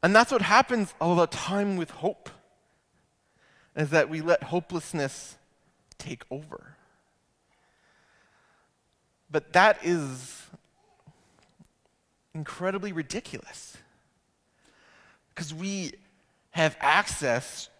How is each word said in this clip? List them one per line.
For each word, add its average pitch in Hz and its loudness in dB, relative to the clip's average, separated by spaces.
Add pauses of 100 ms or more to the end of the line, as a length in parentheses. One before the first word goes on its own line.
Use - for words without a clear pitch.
And 185 4
that's 226 6
what 240 2
happens 214 2
all 170 2
the 170 4
time 196 -4
with 165 -6
hope, - -6 (1400)
is 151 -2
that 147 4
we 156 -6
let 160 2
hopelessness 160 -6 (640)
take - -14
over. 147 -14 (2500)
But 151 -4
that 202 6
is 139 -6 (1900)
incredibly 185 -6
ridiculous, - -10 (1600)
'cause 156 -10
we 185 -8 (580)
have 160 2
access 143 0 (100)